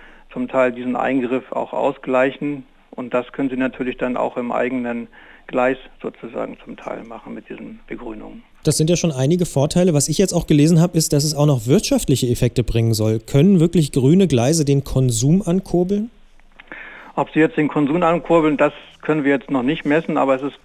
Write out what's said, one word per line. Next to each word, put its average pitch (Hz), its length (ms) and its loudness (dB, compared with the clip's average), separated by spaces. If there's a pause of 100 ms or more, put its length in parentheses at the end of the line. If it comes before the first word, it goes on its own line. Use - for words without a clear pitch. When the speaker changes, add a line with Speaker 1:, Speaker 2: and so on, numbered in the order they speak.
(320)
Speaker 1:
zum 123 140 -6
Teil 127 240 0
diesen 123 240 -6
Eingriff 123 560 -2
auch 117 220 -6
ausgleichen. 135 920 -2 (260)
Und 127 220 -12
das 123 200 -4
können 139 180 -4
Sie 127 60 -8
natürlich 123 400 -4
dann 127 200 -4
auch 120 200 -4
im 120 160 -6
eigenen 120 560 -4 (400)
Gleis 131 300 -2 (220)
sozusagen 117 640 -12
zum - 120 -16
Teil - 260 -12
machen 113 320 -18
mit - 140 -18
diesen 110 400 -16
Begrünungen. 113 560 -14 (180)
Speaker 2:
Das 151 140 0
sind 156 120 0
ja 175 60 2
schon 170 160 -2
einige 151 360 0
Vorteile. 175 480 0
Was 143 140 0
ich 156 100 -4
jetzt 190 140 2
auch 170 140 -2
gelesen 160 340 6
habe, 170 160 2
ist, 160 160 0
dass 143 120 2
es 151 100 -2
auch 147 120 2
noch 127 200 2
wirtschaftliche 147 600 2
Effekte 120 340 0
bringen 113 320 0
soll. 110 240 0
Können 170 400 4
wirklich 165 320 2
grüne 160 380 4
Gleise 143 360 2
den 139 200 2
Konsum 131 580 2
ankurbeln? 190 680 -2 (1080)
Speaker 1:
Ob 139 180 -2
sie 156 60 2
jetzt 156 180 2
den 151 100 2
Konsum 151 340 0
ankurbeln, 165 540 2
das 147 160 2 (300)
können 151 220 0
wir 139 80 2
jetzt - 180 -2
noch 135 140 -2
nicht 151 200 -2
messen, 151 320 0
aber 135 200 2
es 131 60 -4
ist 143 220 -8